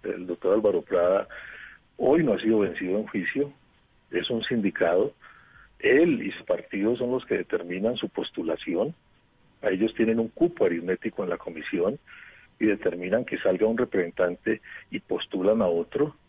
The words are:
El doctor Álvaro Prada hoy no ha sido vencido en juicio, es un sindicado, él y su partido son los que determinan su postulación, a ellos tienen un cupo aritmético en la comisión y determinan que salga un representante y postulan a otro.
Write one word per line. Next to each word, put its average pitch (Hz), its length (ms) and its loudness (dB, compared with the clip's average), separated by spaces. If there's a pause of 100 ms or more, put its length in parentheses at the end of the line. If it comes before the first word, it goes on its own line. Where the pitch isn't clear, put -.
El 92 240 -6
doctor 92 280 0
Álvaro 101 280 4
Prada 90 460 2 (680)
hoy 151 280 4
no 113 100 2
ha 90 60 -2
sido 110 200 4
vencido 98 380 0
en 107 80 -4
juicio, 131 460 -4 (580)
es 110 200 -2
un 113 120 -2
sindicado, 98 720 2 (680)
él 135 440 4
y 98 100 -6
su - 120 -14
partido 101 520 -2
son 123 160 -2
los 127 120 -2
que 95 120 -2
determinan 90 600 -2
su - 120 -6
postulación, 104 840 -4 (680)
a 101 80 0
ellos 101 240 0
tienen 113 240 2
un 113 80 0
cupo 170 400 0
aritmético 90 560 -2
en 90 80 -2
la 87 60 -2
comisión 87 640 -4 (580)
y 110 80 2
determinan 95 580 0
que - 140 -6
salga 95 300 2
un 113 100 0
representante 92 840 -2 (300)
y 101 80 -8
postulan 101 640 0
a 90 60 2
otro. 85 480 -2 (120)